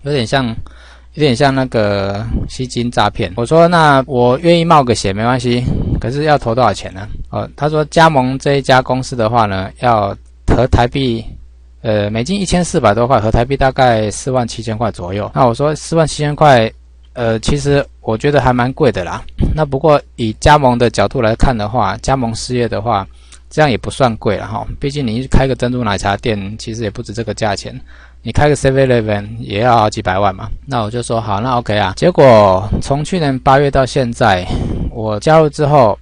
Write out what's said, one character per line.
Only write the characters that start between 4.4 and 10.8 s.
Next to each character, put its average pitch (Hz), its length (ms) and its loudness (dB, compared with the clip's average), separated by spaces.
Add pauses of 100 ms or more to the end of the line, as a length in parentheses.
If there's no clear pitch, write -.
意 165 60 0
冒 156 200 4
个 113 100 2
险， 98 200 -2
没 104 100 -4
关 123 140 0
系， 120 260 -2 (360)
可 117 120 -4
是 143 100 -4
要 151 160 2
投 117 160 -2
多 127 80 2
少 104 100 4
钱 92 220 -10
呢？” 98 120 -10 (240)
哦， 110 260 -6
他 147 120 -2
说 151 180 0
加 160 220 4
盟 135 300 0
这 143 160 0
一 139 80 0
家 131 180 4
公 127 220 -2
司 127 140 -8
的 110 120 0
话 113 180 2
呢， 95 240 -6 (100)
要 107 360 0 (300)
合 117 220 2
台 120 180 2